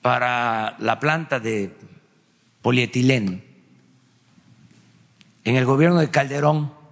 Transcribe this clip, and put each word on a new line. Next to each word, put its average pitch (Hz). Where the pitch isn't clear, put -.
para 120
la 113
planta 151
de 107
polietileno 123
en 120
el 127
gobierno 160
de 156
Calderón 143